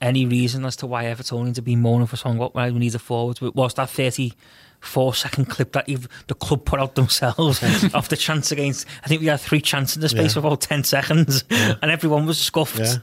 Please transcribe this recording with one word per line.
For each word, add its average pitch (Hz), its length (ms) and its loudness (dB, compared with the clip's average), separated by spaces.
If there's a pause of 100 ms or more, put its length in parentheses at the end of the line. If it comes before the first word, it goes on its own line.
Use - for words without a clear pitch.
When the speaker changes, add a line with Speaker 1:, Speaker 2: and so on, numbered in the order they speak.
Speaker 1:
any 127 240 2
reason 123 400 0
as 127 120 -6
to 139 100 -8
why 120 180 -4
Evertonians 120 500 -4
have 120 100 -6
been 120 160 4
moaning 117 260 4
for 120 100 -8
so - 120 -4
long, 120 240 -2
"Right, 123 200 0
we 120 60 0
need 120 160 0
a 117 40 -8
forward," 120 420 -4
it 123 140 -4
was 127 200 2
that 131 140 -2
thirty-four - 1300 -4
second 135 300 -2
clip - 260 -4
that 135 160 -2
you've, 127 200 -6 (200)
the 131 80 -4
club - 300 -2
put 139 140 0
out 135 160 -2
themselves 131 680 2
<laughs> 185 300 4
off 147 160 -2
the 151 80 0
chance 156 340 0
against, 139 340 -2 (180)
I - 40 -8
think 156 140 2
we 156 60 2
had 147 120 2
three 151 220 0
chances 139 340 0
in 156 60 -6
the 156 80 2
space 113 260 2
Speaker 2:
Yeah. 151 40 0
Speaker 1:
of 147 60 0
about 147 160 2
ten 143 220 0
seconds, 139 680 2
Speaker 2:
Yeah. 220 320 2
Speaker 1:
and 151 80 0
everyone 156 360 2
was 160 140 0
scuffed, - 400 0
Speaker 2:
Yeah. 113 240 0